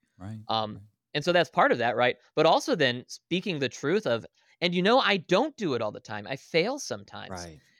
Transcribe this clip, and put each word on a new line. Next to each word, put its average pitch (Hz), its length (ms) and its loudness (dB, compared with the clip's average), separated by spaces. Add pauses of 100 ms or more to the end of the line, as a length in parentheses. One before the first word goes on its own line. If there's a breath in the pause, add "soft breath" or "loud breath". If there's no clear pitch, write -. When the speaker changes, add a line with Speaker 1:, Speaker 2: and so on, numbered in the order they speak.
(180)
Speaker 1:
Right, 107 300 -14
Speaker 2:
Um, 110 260 -2
Speaker 1:
right. 104 80 -16 (320)
Speaker 2:
and 151 100 -4
so 175 80 2
that's 170 180 4
part 262 220 4
of 156 60 2
that, 117 180 0
right? 123 200 2 (180 soft breath)
But 156 120 4
also 254 280 4
then 127 340 0
speaking 180 500 -4
the 135 100 -2
truth 175 380 -2
of, 117 200 0 (340 soft breath)
"And, 175 140 0
you 180 80 0
know, 226 180 4
I 202 180 0
don't 208 380 0
do 165 180 -2
it 113 80 -2
all 107 100 -4
the - 80 -14
time. 104 260 -12
I 127 100 -8
fail 202 420 -2
sometimes." 104 680 -12
Speaker 1:
Right. 156 140 -20 (180 soft breath)